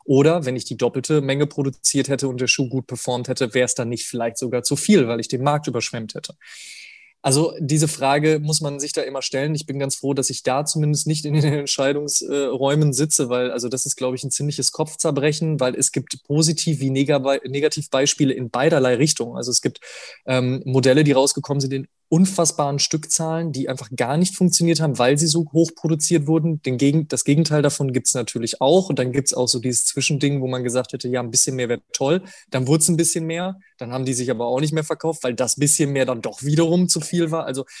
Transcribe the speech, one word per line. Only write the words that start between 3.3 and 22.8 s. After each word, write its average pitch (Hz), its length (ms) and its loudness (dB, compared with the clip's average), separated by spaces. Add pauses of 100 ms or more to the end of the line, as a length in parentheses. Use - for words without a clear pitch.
wär's 127 220 0
dann 117 140 -4
nicht 120 160 -6
vielleicht 117 320 -4
sogar 123 260 -4
zu 143 140 -2
viel, 160 320 4
weil 117 100 -2
ich 113 80 -6
den 127 160 -4
Markt 147 240 0
überschwemmt 117 480 -6
hätte? - 200 -14 (880)
Also 139 360 2
diese 156 300 2
Frage 151 500 2
muss 151 220 -2
man 143 180 -6
sich 147 140 -8
da 156 80 -2
immer 135 220 -6
stellen. 143 320 -2
Ich 151 100 -6
bin 139 140 -6
ganz 139 160 -2
froh, 139 180 -2
dass 135 160 -2
ich - 140 -8
da 135 220 0
zumindest 147 420 0
nicht 156 180 -2
in 147 80 -4
den 151 100 4
<laughs> 147 180 2
Entscheidungsräumen 143 1300 0
sitze, 143 340 0
weil, 123 240 0
also 123 160 -4
das 127 180 -4
ist, - 120 -4
glaub 127 160 -2
ich, 127 100 -6
ein 131 80 -6
ziemliches 143 400 -2
Kopfzerbrechen, 151 880 -2
weil 127 160 0
es - 160 0
gibt - 320 -6
Positiv- 156 560 0
wie 135 120 -2
Nega-, 139 540 0
Negativbeispiele 139 880 0
in 120 160 -6
beiderlei 131 460 2
Richtungen. 120 400 0
Also 123 160 -6
es - 100 0
gibt, - 200 -4 (440)
ähm, 127 380 0
Modelle, 131 400 6
die 143 80 6
rausgekommen 139 480 2
sind 135 140 -4
in 135 140 -6 (220)
unfassbaren 160 720 2
Stückzahlen, 160 720 -2